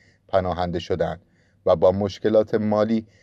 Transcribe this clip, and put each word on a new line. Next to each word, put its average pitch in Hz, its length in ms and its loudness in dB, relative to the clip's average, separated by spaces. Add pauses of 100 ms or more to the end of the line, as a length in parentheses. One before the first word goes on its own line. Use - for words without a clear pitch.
(280)
پناهنده 90 520 -2
شدند 85 420 -6 (440)
و 92 100 4
با 92 160 4
مشکلات 107 640 0
مالی 107 520 0 (160)